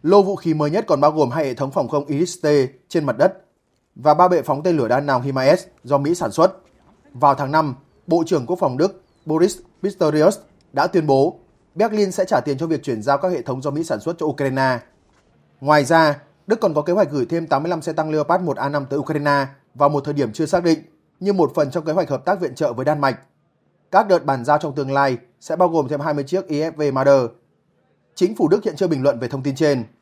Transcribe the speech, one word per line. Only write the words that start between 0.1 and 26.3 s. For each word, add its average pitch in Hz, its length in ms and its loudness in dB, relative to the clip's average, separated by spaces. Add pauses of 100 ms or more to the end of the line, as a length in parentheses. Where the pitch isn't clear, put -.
vũ 190 140 0
khí 160 180 -2
mới 151 160 -2
nhất 214 180 -2
còn 147 120 2
bao 147 100 6
gồm 151 200 0
hai 151 140 -2
hệ 127 100 -4
thống 139 160 -4
phòng 135 180 -2
không 143 180 -2
Iris-T 147 600 0 (220)
trên 156 160 -2
mặt 117 140 -2
đất 143 140 4 (640)
và 147 200 2
ba 180 140 6
bệ 170 140 2
phóng 147 200 -4
tên 175 140 0
lửa 120 120 0
đa 127 120 2
nòng 139 220 -2
himaes 135 420 2 (200)
do 139 140 0
Mỹ 143 160 0
sản 135 180 -4
xuất. - 200 4 (600)
Vào 139 220 2
tháng 135 180 -4
năm, 151 220 0 (320)
Bộ 165 200 2
trưởng 143 200 0
Quốc 175 140 -4
phòng 131 160 -2
Đức 185 280 -2 (220)
Boris 160 320 0 (240)
Pistorius 170 560 2 (340)
đã 143 140 0
tuyên 170 200 -2
bố 139 340 2 (340)
Berlin 202 380 -2
sẽ 185 120 -2
trả 160 160 0
tiền 135 180 -6
cho 165 80 -6
việc 160 160 -4
chuyển 113 200 -6
giao 139 160 0
các 185 100 -2
hệ 160 140 -4
thống 131 200 -6
do 143 80 -4
Mỹ 151 140 -6
sản 110 160 -6
xuất 170 180 -8
cho 156 80 -4
Ukraine. 135 520 -2 (840)
Ngoài 143 240 4
ra, 151 340 4 (280)
Đức 220 140 -2
còn 175 140 0
có 147 80 0
kế 175 100 -2
hoạch 190 180 0
gửi 147 160 -2
thêm 165 200 -4
tám 143 160 0
mươi 170 80 -4
lăm 160 120 -4
xe 160 100 -6
tăng 156 180 -4
Leopard 160 340 0
một 147 120 -2
A 135 120 -4
năm 143 220 -4
tới 139 80 -2
Ukraine 143 480 0 (280)
vào 143 140 2
một 143 160 0
thời 147 100 -6
điểm 127 180 -2
chưa 156 140 -4
xác 175 180 0
định, 160 140 4 (420)
như 196 120 -2
một 160 220 2
phần 147 160 -2
trong 156 140 -6
kế 156 80 -4
hoạch 165 180 -2
hợp 131 140 -6
tác 180 160 -2
viện 135 140 -6
trợ 139 180 -2
với 123 120 -6
Đan 147 160 0
Mạch. 135 180 0 (720)
Các 202 180 4
đợt 185 160 2
bàn 131 200 -2
giao 147 140 2
trong 143 160 -6
tương 139 180 -4
lai 135 260 0 (220)
sẽ - 160 -8
bao 175 120 2
gồm 156 200 0
thêm 143 120 -4
hai 151 140 -4
mươi 143 100 -4
chiếc 180 220 -6